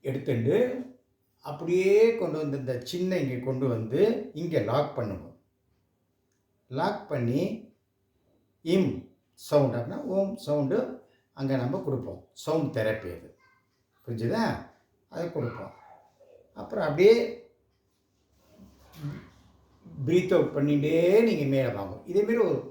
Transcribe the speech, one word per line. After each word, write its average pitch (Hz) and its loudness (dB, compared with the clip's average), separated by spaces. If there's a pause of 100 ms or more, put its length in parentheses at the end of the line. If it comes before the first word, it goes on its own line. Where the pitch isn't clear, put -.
எடுத்துண்டு 131 0 (920)
அப்படியே 180 2 (220)
கொண்டு 160 -2
வந்து 139 -2
இந்த 127 -4 (160)
சின்ன 180 -2
இங்க 127 -2 (100)
கொண்டு 131 -2
வந்து 113 -2 (400)
இங்க 165 0
லாக் 139 0
பண்ணுங்க. 101 -8 (1500)
லாக் 196 -2
பண்ணி 127 -2 (1200)
இம் 165 2 (560)
சவுண்ட் 135 4
அப்படின்னா 123 -6 (160)
ஓம் 196 -2
சவுண்டு - -2 (580)
அங்க 135 -4
நம்ம 131 -2
கொடுப்போம். 98 -6 (220)
சவுண்ட் 156 -2
தெரப்பி 110 -2
அது, - -20 (760)
புரிஞ்சுதா? 120 -2 (680)
அது 170 -6
கொடுப்போம். 120 -8 (880)
அப்புறம் 196 -4
அப்படியே 170 6 (3000)
பிரீத் 180 4
அவுட் 151 2
பண்ணிட்டே 147 2 (320)
நீங்க 156 2 (100)
மேல 131 2 (100)
வாங்க. 98 -8 (140)
இதே 196 2
மாதிரி 226 2
ஒரு 147 0 (140)